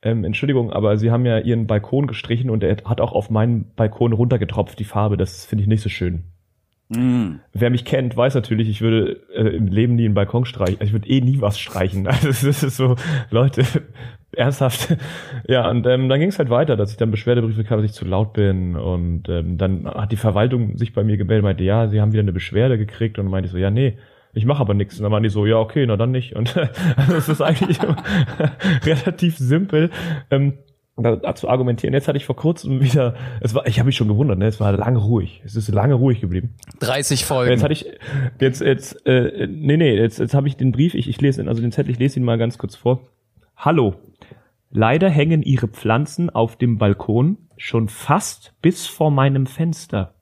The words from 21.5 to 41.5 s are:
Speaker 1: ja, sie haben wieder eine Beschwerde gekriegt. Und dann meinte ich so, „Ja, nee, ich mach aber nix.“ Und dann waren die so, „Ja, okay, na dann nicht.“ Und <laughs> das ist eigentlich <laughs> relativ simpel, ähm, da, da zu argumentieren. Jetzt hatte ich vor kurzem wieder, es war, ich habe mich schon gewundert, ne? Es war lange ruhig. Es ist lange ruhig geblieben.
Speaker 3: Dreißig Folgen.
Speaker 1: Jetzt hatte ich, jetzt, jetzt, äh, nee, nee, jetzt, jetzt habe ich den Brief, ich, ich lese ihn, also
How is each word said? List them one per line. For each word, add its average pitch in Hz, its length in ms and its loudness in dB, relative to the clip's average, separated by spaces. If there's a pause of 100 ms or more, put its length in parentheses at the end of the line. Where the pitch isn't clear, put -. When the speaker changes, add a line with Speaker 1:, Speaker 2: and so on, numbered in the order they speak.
Speaker 1:
ja, 107 240 2
sie 107 140 2
haben 107 100 2
wieder 107 120 2
eine 98 100 0
Beschwerde 110 440 0
gekriegt. 107 420 -4
Und 101 60 -2
dann 95 60 -2
meinte 95 140 -2
ich 90 80 -8
so, 90 40 -4
„Ja, 95 140 0
nee, 120 260 0 (360)
ich 110 120 0
mach 143 140 0
aber 107 140 0
nix.“ 101 240 -2
Und 104 60 -6
dann 104 100 0
waren 107 100 2
die 110 60 2
so, 104 160 0
„Ja, 113 140 4
okay, 110 280 0
na 110 80 0
dann 117 160 0
nicht.“ 127 240 -4
Und 117 200 -4
<laughs> 147 520 0
das 165 220 0
ist 151 120 0
eigentlich 156 380 0
<laughs> 160 1080 -2
relativ 160 520 0
simpel, 156 540 0 (380)
ähm, 139 280 2 (400)
da, 117 180 2
da - 200 -4
zu - 140 -8
argumentieren. 123 440 0
Jetzt 139 160 0
hatte 143 80 0
ich 139 80 -6
vor 131 100 -4
kurzem 139 460 -2
wieder, 127 340 2 (240)
es 110 160 -2
war, - 100 0
ich 113 140 0
habe 120 80 4
mich 135 80 2
schon 107 140 0
gewundert, 107 280 2
ne? 98 80 0
Es 110 140 0
war 104 140 2
lange 113 260 2
ruhig. 101 440 0
Es 101 120 -12
ist 107 140 -4
lange 113 260 2
ruhig 123 260 2
geblieben. 92 320 -4 (260)
Speaker 3:
Dreißig 131 460 -2
Folgen. 127 260 2
Speaker 1:
Jetzt 123 120 4
hatte 147 100 2
ich, - 120 -6 (540)
jetzt, 135 220 2
jetzt, - 460 -2
äh, 127 400 2
nee, 151 300 0
nee, 147 180 4
jetzt, 110 240 2
jetzt 120 160 -2
habe 139 120 2
ich 135 100 -4
den 127 160 2
Brief, 156 200 2
ich, - 160 -2
ich - 120 -4
lese 139 200 2
ihn, - 60 -4
also 117 140 -2